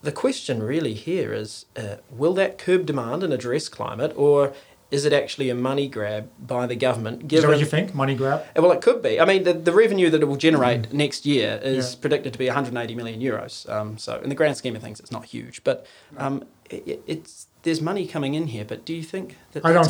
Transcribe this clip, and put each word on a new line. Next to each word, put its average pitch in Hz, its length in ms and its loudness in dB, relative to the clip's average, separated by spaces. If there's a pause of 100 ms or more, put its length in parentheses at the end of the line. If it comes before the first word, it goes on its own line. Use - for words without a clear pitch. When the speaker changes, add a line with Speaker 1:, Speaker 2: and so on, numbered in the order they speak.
Speaker 1:
the 147 100 -4
question 151 500 -2
really 127 320 -2
here 147 380 -4 (100)
is, - 240 -14 (100)
uh, 104 200 -8 (240)
will 165 140 2
that 190 300 0
curb 180 220 2
demand 139 380 -2
and 160 80 0
address 123 360 -2
climate, 117 480 -6
or 143 360 4 (380)
is 143 140 -2
it 147 80 4
actually 139 380 0
a 120 40 -2 (160)
money 139 180 -2
grab 107 360 -4 (140)
by 123 280 -4
the 120 100 -4
government? 117 400 -2 (160)
Speaker 2:
Is 156 100 6
that 147 60 6
what 147 60 8
Speaker 1:
Given 147 40 4
Speaker 2:
you 147 80 2
think? 165 280 -2
Money 135 200 0
grab? 135 240 0 (180)
Speaker 1:
Uh, 156 60 4
well, 180 80 8
it - 100 4
could 233 220 4
be. 110 180 2
I 165 40 8
mean, 190 180 4
the, 175 100 4
the 165 200 2
revenue 196 380 6
that 156 120 4
it 147 40 4
will 139 220 -2
generate 123 340 4
Speaker 2:
Mm. 110 100 -6
Speaker 1:
next 143 340 -2
year 107 320 2 (160)
is - 200 -2
Speaker 2:
Yeah. - 80 -20
Speaker 1:
predicted 147 320 -2
to - 40 -14
be 131 80 0
a 123 80 0
hundred 139 200 0
and 120 40 -4
eighty 113 160 -6
million 117 260 -8
euros. 117 340 -4 (140)
Um, 107 300 -6
so - 240 -8
in 131 60 -6
the 139 80 -4
grand 147 200 0
scheme 139 200 -6
of 113 60 -12
things, 110 180 -14
it's - 180 -20
not - 60 -12
huge, 117 400 -14
but, - 200 -2 (340)
um, 139 260 -6 (260)
it, - 160 -10
it, - 160 -8 (120)
it's, - 320 -16 (180)
there's 165 160 0
money 180 260 -2
coming 143 280 -4
in 160 140 -2
here, 107 240 -8
but - 120 -12
do 165 80 -8
you 165 100 -8
think 190 340 -10 (160)
that - 120 -8
Speaker 2:
I 165 80 6
don't 175 120 8
Speaker 1:
that's 156 60 4